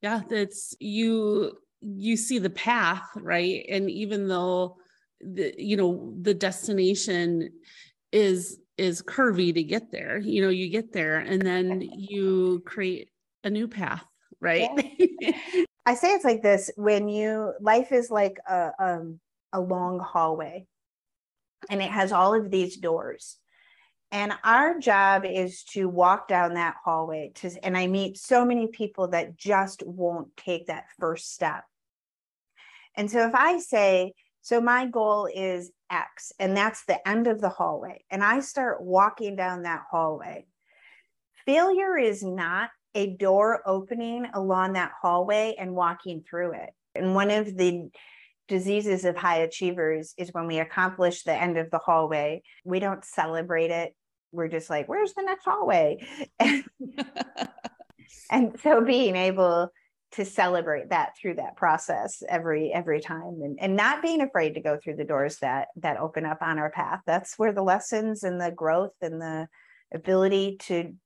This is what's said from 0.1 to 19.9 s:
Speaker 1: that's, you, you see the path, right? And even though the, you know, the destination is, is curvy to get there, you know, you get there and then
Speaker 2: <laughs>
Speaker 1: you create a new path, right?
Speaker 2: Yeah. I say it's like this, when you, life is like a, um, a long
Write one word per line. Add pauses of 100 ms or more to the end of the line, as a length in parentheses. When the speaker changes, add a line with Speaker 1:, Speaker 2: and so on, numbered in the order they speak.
Speaker 1:
that's,
you, (240)
you
see
the
path,
right?
And
even
though (420)
the,
you
know,
the
destination (640)
is, (180)
is
curvy
to
get
there,
you
know,
you
get
there
and
then
Speaker 2:
<laughs>
Speaker 1:
you
create (340)
a
new
path, (340)
right? (500)
Speaker 2:
Yeah. (520)
I
say
it's
like
this,
when
you,
life
is
like (100)
a,
um, (320)
a
long